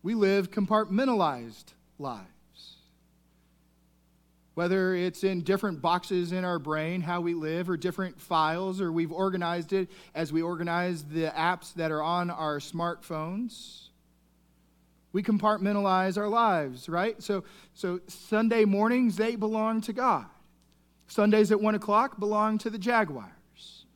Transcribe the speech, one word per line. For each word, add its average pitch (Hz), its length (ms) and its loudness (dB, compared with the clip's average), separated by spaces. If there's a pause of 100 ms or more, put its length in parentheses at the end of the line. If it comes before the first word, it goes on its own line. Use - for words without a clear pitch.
We 214 120 -2
live 196 360 4
compartmentalized 196 1200 0 (240)
lives. 117 280 -8 (2250)
Whether 185 400 2
it's 180 300 -2
in 185 180 0
different 185 380 0
boxes 175 520 0
in 185 120 -2
our 175 140 -2
brain, 156 420 -2
how 175 200 -2
we 170 140 -2
live, 165 360 -4
or 175 60 0
different 180 440 -6
files, 175 600 0
or 175 120 -2
we've 165 200 0
organized 175 600 -2
it 190 180 0 (240)
as 151 180 -2
we 160 100 2
organize 170 600 -2
the 160 220 -2
apps 170 480 -2
that 160 160 -2
are 151 120 -2
on 175 280 -2
our 151 280 -4
smartphones. 170 1300 -8 (1200)
We 196 100 0
compartmentalize 202 960 2
our 208 100 -2
lives, 175 600 2
right? 185 340 -2
So, 196 220 -4 (280)
so 180 360 -6
Sunday 220 560 2
mornings, 214 520 4
they 226 200 0
belong 220 460 -2
to 226 100 -6
God. 190 340 0 (800)
Sundays 214 460 6
at 208 80 4
one 214 140 2
o'clock 208 440 0
belong 214 400 0
to 226 120 -4
the 214 80 -8
Jaguars. 180 1160 -4